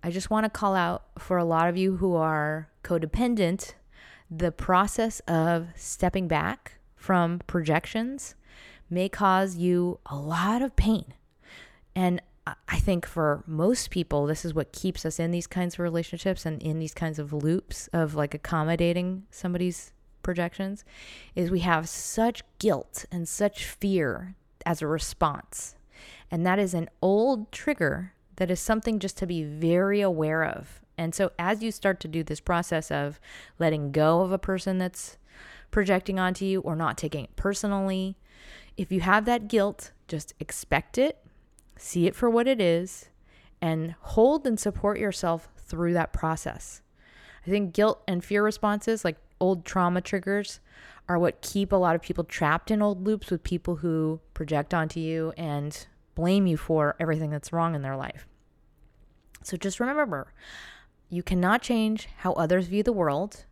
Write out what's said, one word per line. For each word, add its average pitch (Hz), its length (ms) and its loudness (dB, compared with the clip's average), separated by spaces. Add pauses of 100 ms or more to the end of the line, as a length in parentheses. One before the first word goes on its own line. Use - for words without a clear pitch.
I 175 80 -4
just 185 180 -6
wanna 214 220 2
call 202 240 0
out 175 300 0 (140)
for 180 200 0
a 175 60 2
lot 165 240 4
of 175 100 0
you 190 180 2
who 180 180 2
are 156 540 0 (140)
codependent, 190 920 0 (560)
the 165 220 0
process 202 680 2
of 165 560 2
stepping 180 520 -2
back 160 500 -2 (160)
from 175 520 2
projections 180 880 -2 (560)
may 180 180 0
cause 190 480 2
you 180 500 2
a 139 100 -10
lot 170 440 0
of 269 160 -2
pain. - 380 2 (840)
And 180 240 2 (260)
I, - 80 -8 (140)
I 165 100 -2
think 175 280 2
for 151 400 0
most 170 440 0
people, 147 360 0
this 151 180 -2
is 170 80 -4
what 151 200 -4
keeps - 340 -4
us 156 120 -4
in 165 120 0
these 175 160 -2
kinds 180 280 -2
of - 60 -8
relationships 170 640 -2
and 160 180 -6
in 156 160 -2
these 156 140 -4
kinds 156 260 -4
of 147 140 -6
loops 151 600 -2
of, 160 220 0
like, 147 200 0
accommodating 170 960 0
somebody's 180 640 -4 (300)
projections, 190 640 -4 (500)
is 175 160 0
we 185 100 2
have 165 280 2
such - 540 -2 (160)
guilt - 520 -2
and 175 160 -4
such - 380 -2
fear 185 720 -2 (320)
as 165 160 -2
a 156 40 -2
response. - 880 -4 (540)
And 170 140 -2
that 185 140 4
is 190 160 0
an 170 160 -2 (100)
old 214 520 2
trigger 175 600 -2 (240)
that 180 140 0
is 180 80 0
something 220 400 0
just 190 200 -6
to 190 80 -2
be 170 180 -2
very 170 560 2
aware 160 440 2
of. - 360 -8 (180)
And 165 160 -2
so 190 240 2
as 208 240 0
you 220 80 -2
start 196 300 0
to 175 80 -10
do 160 160 -2
this 151 160 -8
process 170 500 0
of 143 300 -4 (380)
letting 151 340 0
go 156 300 6
of 185 100 2
a 190 60 0
person 190 400 -2
that's - 400 -6 (520)
projecting 190 480 2
onto 185 260 0
you 190 160 0
or 165 140 -4
not 156 240 -2
taking 147 260 -6
it - 120 -18
personally, 196 800 -2 (600)
if - 140 -6
you 185 100 2
have 196 260 4
that 240 200 2
guilt, 202 460 0 (160)
just - 320 -8
expect - 580 -4
it, 277 200 2 (580)
see - 300 0
it - 100 2
for 240 140 2
what 233 180 4
it 262 120 2
is, 175 500 0 (500)
and 160 400 -2
hold 277 460 4
and 220 120 0
support 208 400 -2
yourself 170 580 -2
through 170 360 -2
that 165 200 0
process. - 680 -6 (640)
I 170 40 -4
think 196 220 0
guilt 214 360 4
and 180 160 -2
fear 202 180 2
responses, 214 600 0
like 160 120 0 (240)
old 180 240 2
trauma 180 360 2
triggers, 196 600 -4 (480)
are 175 100 2
what 170 240 2
keep 196 300 0
a 196 40 4
lot 180 180 4
of 165 80 0
people - 220 -4
trapped 160 460 0
in 214 120 2
old 196 220 0
loops 214 260 -2
with 170 120 -2
people 175 340 -2
who 160 440 0 (120)
project 147 400 -2
onto 160 260 -2
you 160 380 -4
and 147 500 -6 (280)
blame 185 320 4
you 165 100 4
for 151 440 2
everything 160 300 0
that's 147 220 -8
wrong 165 220 0
in 143 80 -4
their 135 140 -6
life. - 320 -10 (1120)
So - 140 -8
just 190 240 -4
remember, 247 520 -2 (800)
you 175 140 -4
cannot 185 360 4
change 220 480 0 (100)
how - 160 0
others 175 340 2
view 202 160 0
the 240 80 2
world. 175 600 0